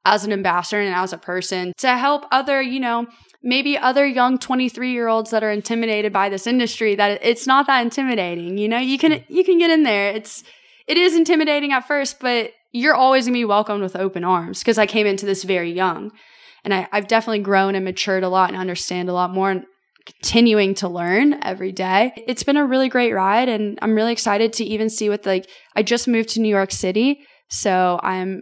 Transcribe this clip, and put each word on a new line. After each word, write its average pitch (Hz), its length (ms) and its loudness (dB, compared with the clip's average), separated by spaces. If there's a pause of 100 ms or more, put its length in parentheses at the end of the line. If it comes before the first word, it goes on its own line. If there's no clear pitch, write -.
as 202 180 0
an 208 80 -4
ambassador 190 500 -2
and 190 140 -2
as 185 160 -4
a 170 60 -10
person 180 640 -6
to 247 180 0
help 285 340 0
other, 269 300 0
you 262 180 -4
know, 233 280 -2 (360)
maybe 269 340 0
other 262 280 2
young 254 320 2
twenty-three-year-olds 240 920 -2
that 220 140 0
are 214 80 0
intimidated 214 600 -2
by 196 160 2
this 196 200 -6
industry, 226 480 0
that 202 280 2
it's - 240 0
not 277 200 4
that 262 140 4
intimidating. 190 760 -2
You 208 100 -2
know, 233 120 0
you 262 180 -2
can, 311 320 2
you 359 140 2
can 370 160 4
get 339 100 4
in 320 140 4
there. 202 260 2
It's, 220 340 -8 (440)
it 320 100 0
is 349 180 4
intimidating 302 560 2
at 254 160 0
first, 285 320 -2
but 240 320 -2 (220)
you're 247 220 2
always 262 300 4
gonna 247 100 0
be 240 100 0
welcomed 208 380 0
with 185 120 -4
open 185 280 -4
arms, 175 400 -2
'cause 226 160 2
I 208 80 4
came 214 180 0
into 196 200 -2
this 190 180 -2
very 175 280 -2
young. 185 400 -2 (540)
And 202 80 0
I, 185 180 -2
I've 202 160 -2
definitely 220 320 0
grown 196 360 2
and 190 100 -4
matured 190 380 -2
a 185 60 -2
lot 185 200 2
and - 80 -8
understand 180 500 -6
a 180 60 -4
lot 180 180 0
more 190 200 0
and 185 140 -6 (400)
continuing 214 680 2
to 185 140 -6
learn 196 540 0
every 185 280 -6
day. 190 400 0 (160)
It's 247 160 -4
been 285 140 2
a 294 80 2
really 262 240 2
great 240 240 0
ride, 208 360 2
and 214 320 -2
I'm 220 140 2
really 226 180 2
excited 220 400 0
to 226 120 -4
even 220 240 -2
see 220 200 -2
what, 208 160 -2
like, 190 220 -2 (280)
I 214 80 2
just 233 240 -2
moved 226 220 2
to 226 120 -2
New 214 80 2
York 196 220 2
City. 220 500 0 (280)
So 185 540 0
I'm, 185 380 -4